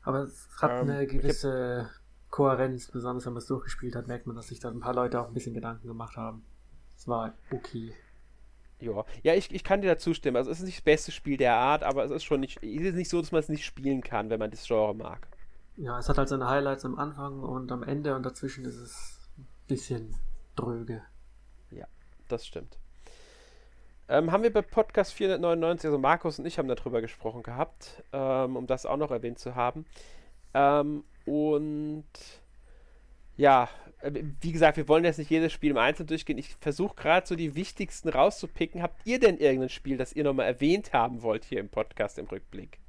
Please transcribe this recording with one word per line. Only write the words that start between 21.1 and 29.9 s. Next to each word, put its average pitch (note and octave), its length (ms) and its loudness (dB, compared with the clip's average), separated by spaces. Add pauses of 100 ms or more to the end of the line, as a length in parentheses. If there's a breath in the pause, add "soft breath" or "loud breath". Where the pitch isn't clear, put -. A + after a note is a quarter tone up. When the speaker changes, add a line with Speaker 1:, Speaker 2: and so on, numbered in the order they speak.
Speaker 2:
Ja, - 160 -16 (420)
das A#2+ 180 -6
stimmt. - 320 -12 (1300 soft breath)
Ähm, D#3 220 4
haben G3+ 140 2
wir A#3 80 4
bei G#3 100 4
Podcast - 520 2
vierhundertneunundneunzig, E3+ 720 0
also D3 120 2
Markus D#3 400 2
und C#3 80 -8
ich E3+ 120 -4
haben C#3 100 -2
darüber A#2+ 320 -2
gesprochen A2+ 420 -8
gehabt, - 720 -8
ähm, C3 440 0
um B2 100 -6
das C3 200 -2
auch C3+ 100 0
noch D3 140 0
erwähnt A#2+ 300 -4
zu B2 160 -8
haben. B2+ 280 0 (680 soft breath)